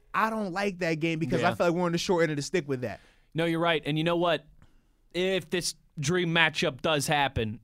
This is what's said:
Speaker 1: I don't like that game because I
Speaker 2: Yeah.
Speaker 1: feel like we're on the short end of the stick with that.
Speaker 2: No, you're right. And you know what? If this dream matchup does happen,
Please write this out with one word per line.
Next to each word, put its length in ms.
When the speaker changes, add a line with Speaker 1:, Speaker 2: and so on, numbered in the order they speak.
Speaker 1:
I 160
don't 220
like 280
that 200
game 180
because 240
I 60
Speaker 2:
Yeah. 80
Speaker 1:
feel 120
like 60
we're 120
on 60
the 60
short 240
end 100
of 40
the 60
stick 260
with 140
that. 180
Speaker 2:
No, 100
you're 160
right. 260
And 100
you 60
know 140
what? 280
If 380
this 240
dream 360
matchup 480
does 240
happen, 580